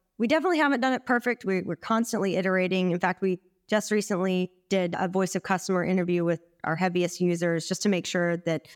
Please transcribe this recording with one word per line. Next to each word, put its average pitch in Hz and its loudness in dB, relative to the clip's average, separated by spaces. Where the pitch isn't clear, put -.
we 226 0
definitely 311 2
haven't 285 2
done 262 2
it 254 -4
perfect. 240 -2
We, 185 0
we're 175 -6
constantly 220 0
iterating. 185 2
In 175 -2
fact, 180 -2
we 185 0
just 214 0
recently 185 0
did 180 0
a 185 0
voice 185 0
of 185 -4
customer 185 -2
interview 175 0
with 170 0
our 160 -2
heaviest 175 0
users 170 0
just - -4
to 208 2
make 180 0
sure 170 0
that, 165 -4